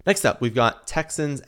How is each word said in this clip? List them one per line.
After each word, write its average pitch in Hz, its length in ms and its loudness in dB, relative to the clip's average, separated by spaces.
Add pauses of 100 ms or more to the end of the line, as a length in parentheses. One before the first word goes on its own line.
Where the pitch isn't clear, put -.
Next - 220 2
up, - 160 0
we've 117 120 -2
got 117 320 0
Texans 151 600 -4